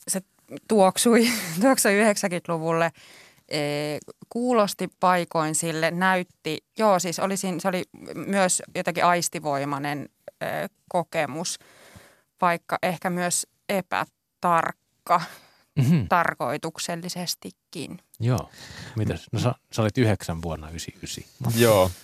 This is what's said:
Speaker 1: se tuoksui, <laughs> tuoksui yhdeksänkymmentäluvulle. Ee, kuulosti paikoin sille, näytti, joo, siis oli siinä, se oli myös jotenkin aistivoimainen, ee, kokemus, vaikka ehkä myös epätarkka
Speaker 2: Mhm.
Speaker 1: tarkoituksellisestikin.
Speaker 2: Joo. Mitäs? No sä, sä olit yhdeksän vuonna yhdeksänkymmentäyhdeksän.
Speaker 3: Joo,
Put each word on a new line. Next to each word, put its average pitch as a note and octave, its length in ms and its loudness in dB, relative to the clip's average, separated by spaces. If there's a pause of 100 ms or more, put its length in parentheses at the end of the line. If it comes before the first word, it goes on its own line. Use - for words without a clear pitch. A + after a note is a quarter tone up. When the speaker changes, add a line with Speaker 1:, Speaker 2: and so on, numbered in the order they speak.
Speaker 1:
se F#3 140 -4 (460)
tuoksui, A3+ 600 6 (160)
<laughs> E3+ 180 -4
tuoksui A#3+ 320 4
yhdeksänkymmentäluvulle. E3+ 1000 0 (600)
Ee, D3 480 -4 (300)
kuulosti A#3 580 0 (120)
paikoin E3+ 560 0
sille, D#3+ 360 -2
näytti, F3+ 680 -2 (200)
joo, G#3 220 4
siis E3+ 200 -4
oli G3 180 -2
siinä, F#3 220 -4
se F#3 80 -4
oli F3+ 160 -2 (320)
myös F#3+ 460 0 (140)
jotenkin F3+ 300 -2
aistivoimainen, D3 1040 -2 (320)
ee, D3+ 260 -6 (220)
kokemus, D#3+ 680 -4 (840)
vaikka E3+ 420 0
ehkä F3+ 260 -2
myös F3 380 -4 (220)
epätarkka - 1500 -2 (540)
Speaker 2:
Mhm. C#3 340 4
Speaker 1:
tarkoituksellisestikin. E3+ 1900 -4 (200)
Speaker 2:
Joo. A#2+ 300 0 (460)
Mitäs? G#2+ 360 -4
No A2+ 80 -2
sä, B2 160 0 (160)
sä - 100 -2
olit G#2+ 160 0
yhdeksän G2 440 0
vuonna D#2 280 -8
yhdeksänkymmentäyhdeksän. - 920 -6
Speaker 3:
Joo, G2+ 300 6 (120)